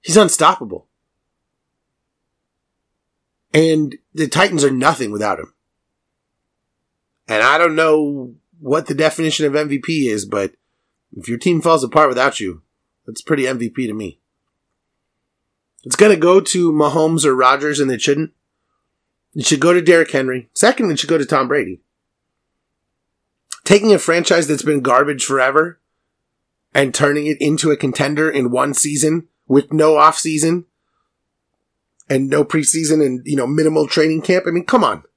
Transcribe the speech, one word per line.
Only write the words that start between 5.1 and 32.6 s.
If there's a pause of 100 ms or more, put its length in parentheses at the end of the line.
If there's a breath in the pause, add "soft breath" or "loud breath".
without
him. (1700)
And
I
don't
know (260)
what
the
definition
of
M
V
P
is,
but (640)
if
your
team
falls
apart
without
you, (440)
that's
pretty
M
V
P
to
me. (1600)
It's
gonna
go
to
Mahomes
or
Rodgers,
and
it
shouldn't. (1000)
It
should
go
to
Derrick
Henry.
Second,
it
should
go
to
Tom
Brady. (1800)
Taking
a
franchise
that's
been
garbage
forever (920)
and
turning
it
into
a
contender
in
one
season (180)
with
no
off
season (1400)
and
no
preseason